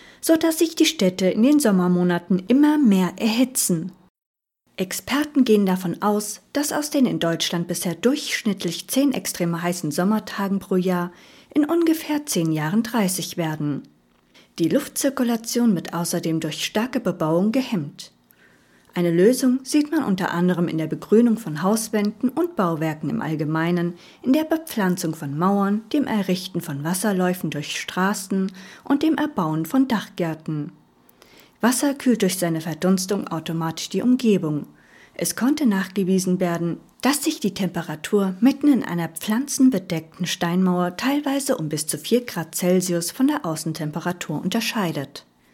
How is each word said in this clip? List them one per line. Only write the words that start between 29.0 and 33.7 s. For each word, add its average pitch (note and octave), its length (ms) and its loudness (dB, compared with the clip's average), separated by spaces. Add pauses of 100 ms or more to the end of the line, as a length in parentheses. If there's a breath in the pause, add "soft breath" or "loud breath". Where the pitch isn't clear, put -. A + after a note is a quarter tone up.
dem D#4+ 160 2
Erbauen D#3+ 480 -2
von C4+ 200 2
Dachgärten. D#3+ 840 -4 (880 soft breath)
Wasser B3+ 320 2
kühlt B3 300 0
durch F#3 160 0
seine E3 240 -2
Verdunstung F#3 680 -2
automatisch D#3+ 600 -6